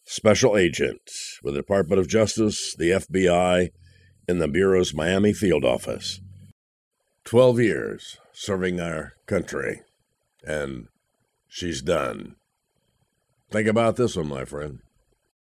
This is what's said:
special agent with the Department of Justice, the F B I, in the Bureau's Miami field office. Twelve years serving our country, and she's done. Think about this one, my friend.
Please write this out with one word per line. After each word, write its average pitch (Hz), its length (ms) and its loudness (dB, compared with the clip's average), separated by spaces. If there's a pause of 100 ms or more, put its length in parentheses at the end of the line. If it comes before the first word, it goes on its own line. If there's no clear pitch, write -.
special 107 500 2
agent 73 460 0 (420)
with 69 100 -4
the 71 60 -4
Department 95 400 0
of 90 80 2
Justice, 107 720 0
the 85 160 2
F - 160 -2
B 95 180 2
I, 90 440 2 (560)
in 90 120 0
the 80 80 0
Bureau's 92 460 2
Miami 95 400 2
field 82 300 0
office. - 560 -4 (1040)
Twelve 123 360 4
years 62 580 -2 (160)
serving 92 460 -4
our 80 340 -6 (120)
country, 69 560 -4 (640)
and 67 440 -8 (600)
she's 80 340 -8
done. 67 540 -4 (1160)
Think 107 160 0
about 110 280 2
this 123 200 0
one, 82 120 -4
my 67 180 -6
friend. 71 340 -10 (800)